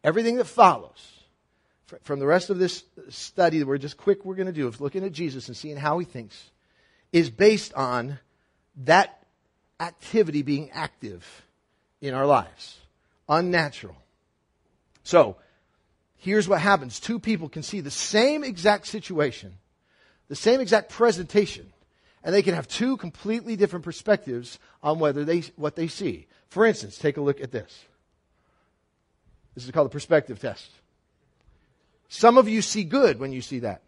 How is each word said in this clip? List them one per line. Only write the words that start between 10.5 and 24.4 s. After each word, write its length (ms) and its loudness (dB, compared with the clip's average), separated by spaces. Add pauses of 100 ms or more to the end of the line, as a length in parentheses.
active 760 -14 (540)
in 140 -8
our 120 -2
lives. 520 0 (500)
Unnatural. 680 -2 (1040)
So, 320 4 (840)
here's 300 0
what 120 2
happens. 400 0
Two 200 -6
people 300 -4
can 120 -12
see 200 -10
the 100 -10
same 520 0
exact 440 0
situation, 680 -4 (720)
the 80 -10
same 240 2
exact 300 2
presentation, 840 0 (520)
and 100 -2
they 80 6
can 140 0
have 120 -6
two 300 -2
completely 580 -6
different 300 -2
perspectives 720 -4 (240)